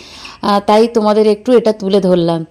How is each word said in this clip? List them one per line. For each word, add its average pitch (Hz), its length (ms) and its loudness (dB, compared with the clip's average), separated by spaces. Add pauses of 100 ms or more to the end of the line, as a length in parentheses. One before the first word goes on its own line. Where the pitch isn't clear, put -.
(420)
আহ, 202 240 -2
তাই 220 220 2
তোমাদের 214 380 0
একটু 208 260 -2
এটা 220 200 2
তুলে 196 280 -2
ধরলাম। 170 500 -2